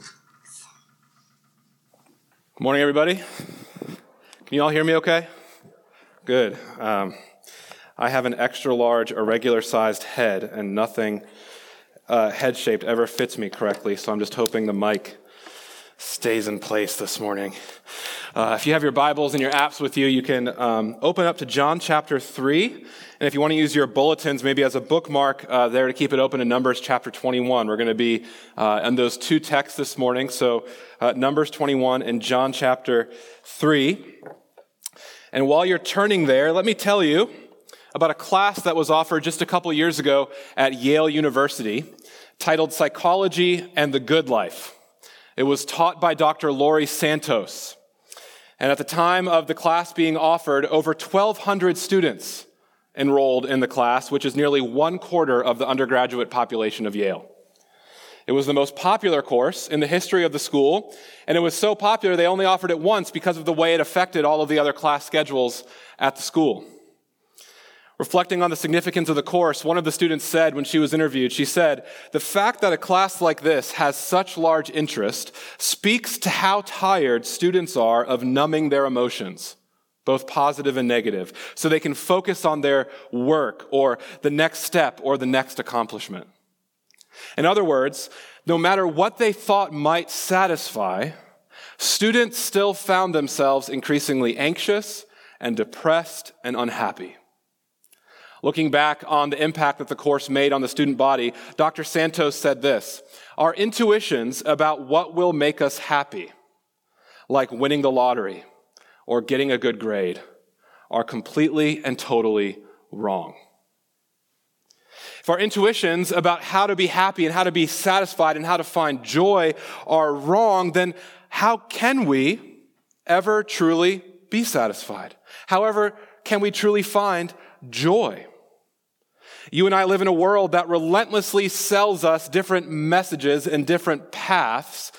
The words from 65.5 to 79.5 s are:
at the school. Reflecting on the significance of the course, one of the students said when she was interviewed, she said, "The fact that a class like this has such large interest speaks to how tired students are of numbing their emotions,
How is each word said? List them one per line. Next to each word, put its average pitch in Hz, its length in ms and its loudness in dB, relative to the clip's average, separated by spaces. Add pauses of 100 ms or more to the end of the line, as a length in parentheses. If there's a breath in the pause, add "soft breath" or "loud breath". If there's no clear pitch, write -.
at 135 180 0
the - 60 -14
school. 131 420 0 (1300 loud breath)
Reflecting 180 440 0
on 175 80 2
the 165 60 -2
significance 165 540 -2
of 156 80 2
the 143 40 0
course, 170 440 0
one 165 120 0
of 175 60 -2
the 156 80 -2
students 160 320 0
said 160 320 2
when 143 80 -4
she 156 160 0
was 147 140 2
interviewed, 135 400 0
she 143 100 -2
said, 147 420 0 (280 loud breath)
"The 151 80 -2
fact 208 400 -2
that 196 100 2
a 160 60 0
class 190 420 0
like 160 220 0
this 147 320 0
has 143 240 0
such - 400 -2
large 160 320 2
interest 120 640 -4 (240 loud breath)
speaks - 640 -2
to 180 100 -2
how 190 320 2
tired 156 640 0
students 175 500 -2
are 117 260 4
of 123 220 -2
numbing 147 460 2
their 139 160 2
emotions, 120 720 -4 (480)